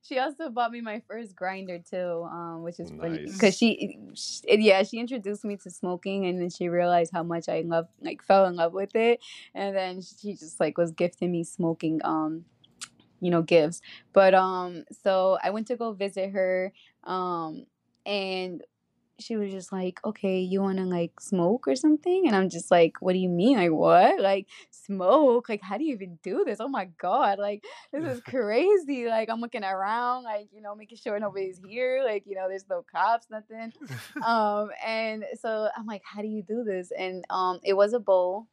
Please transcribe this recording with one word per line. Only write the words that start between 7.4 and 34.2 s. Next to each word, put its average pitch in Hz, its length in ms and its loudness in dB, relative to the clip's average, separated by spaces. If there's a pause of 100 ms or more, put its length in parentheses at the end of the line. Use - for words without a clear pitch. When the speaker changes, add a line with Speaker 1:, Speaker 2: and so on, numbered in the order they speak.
Speaker 1:
I 165 140 -2
love, 170 260 -2 (120)
like, - 220 -8
fell 196 240 8
in 180 100 -2
love 170 180 0
with 196 200 -6
it, 233 260 4 (340)
and 196 200 -4
then 185 280 -4
she 202 320 -12
just, 156 260 -12
like, 156 160 0
was 170 160 0
gifting 175 400 -2
me 170 120 -2
smoking, 165 600 -2
um, 160 400 -2 (760)
you 180 100 0
know, 170 120 4
gifts. 165 380 4 (320)
But, 190 220 8
um, 185 580 0
so 190 500 2
I 180 80 0
went 214 180 -6
to 247 80 -4
go 226 160 -4
visit 190 400 -4
her, 185 400 0 (320)
um, 175 640 -6 (380)
and 185 580 -4 (580)
she 226 160 -8
was 202 160 -4
just 185 180 -12
like, 185 340 -4
"Okay, 190 360 -2
you 185 200 -2
wanna, 190 240 0
like, 175 360 -2
smoke 185 480 0
or 269 80 2
something?" 330 500 2
And 226 80 4
I'm 190 140 4
just 170 240 -2
like, 170 280 6
"What 185 120 2
do 185 80 2
you 185 80 2
mean? 190 300 4
Like, 175 120 4
what? 170 480 6
Like, 196 300 0 (220)
smoke? 233 800 4
Like, 214 140 -4
how 208 160 -8
do 294 60 -4
you 311 100 -2
even 180 300 -12
do 214 200 -2
this? 220 160 -4
Oh 226 60 -6
my 240 200 -4 (120)
God, 202 400 0
like, 202 260 -6 (280)
this 311 120 -6
is 277 160 -6
Speaker 2:
<laughs> - 60 -20
Speaker 1:
crazy." 262 800 2
Like, 220 240 -2
I'm 226 100 -4
looking 233 220 -8
around, 226 600 -2
like, 208 280 -8
you 214 80 -20
know, 208 140 -14
making 214 240 -20
sure 214 220 -4
nobody's 190 440 -6
here. 254 400 -2
Like, 214 220 -2
you 202 80 -8
know, 190 140 -4
there's 190 200 -8
no 180 140 -4
cops, 220 480 0
nothing. 220 500 -12
Speaker 2:
<laughs> 240 460 -10